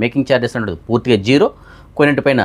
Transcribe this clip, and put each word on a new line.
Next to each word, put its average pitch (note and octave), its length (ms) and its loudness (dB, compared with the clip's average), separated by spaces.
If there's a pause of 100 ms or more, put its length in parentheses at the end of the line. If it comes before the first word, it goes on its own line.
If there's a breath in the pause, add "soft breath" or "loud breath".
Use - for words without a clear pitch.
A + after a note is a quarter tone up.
మేకింగ్ B2 280 -2
ఛార్జెస్ A#2+ 280 0
అనేది G2+ 200 -6 (100)
పూర్తిగా A#2 300 0 (100)
జీరో, D3 200 2 (520 loud breath)
కొన్నిటిపైన C#3 460 2